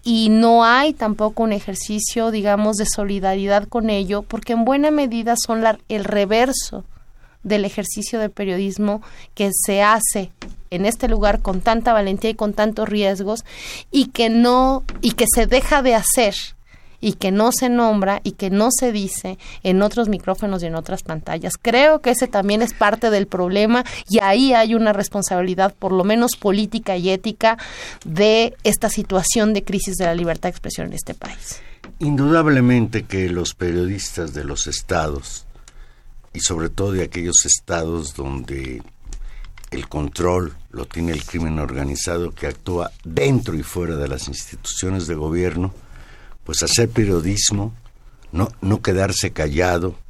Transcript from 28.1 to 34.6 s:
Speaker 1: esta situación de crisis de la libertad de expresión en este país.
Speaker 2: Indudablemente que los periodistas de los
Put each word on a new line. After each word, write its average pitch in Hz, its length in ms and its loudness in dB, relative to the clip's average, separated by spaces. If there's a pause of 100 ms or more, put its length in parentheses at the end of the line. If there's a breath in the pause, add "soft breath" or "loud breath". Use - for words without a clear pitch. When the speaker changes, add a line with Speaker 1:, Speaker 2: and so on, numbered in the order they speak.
Speaker 1:
esta 208 260 2
situación 208 640 0
de 202 80 -2
crisis 190 320 -4
de 175 120 -2
la 170 100 2
libertad 170 320 -2
de - 20 0
expresión - 380 -8
en - 60 -10
este - 200 -10
país. - 460 -14 (400 soft breath)
Speaker 2:
Indudablemente 135 1040 4
que 95 240 -2
los 87 260 -2
periodistas 87 800 -4
de 71 80 -8
los 69 240 -4